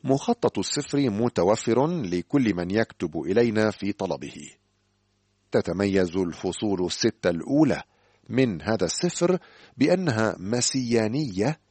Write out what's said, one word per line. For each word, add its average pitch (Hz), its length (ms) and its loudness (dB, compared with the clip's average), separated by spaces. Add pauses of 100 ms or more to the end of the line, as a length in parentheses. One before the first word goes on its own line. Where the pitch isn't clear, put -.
مخطط 135 560 0
السفر 143 500 -2
متوفر 113 760 2
لكل 113 680 0
من 90 160 -4
يكتب 95 460 -2
إلينا 107 540 2
في 98 200 -6
طلبه. 82 440 -6 (1160)
تتميز 95 680 0
الفصول 92 680 -2
الستة - 440 -2
الأولى 104 540 2 (460)
من 113 320 0
هذا 110 240 0
السفر 175 540 0 (380)
بأنها 127 640 2
مسيانية 117 1200 -2 (120)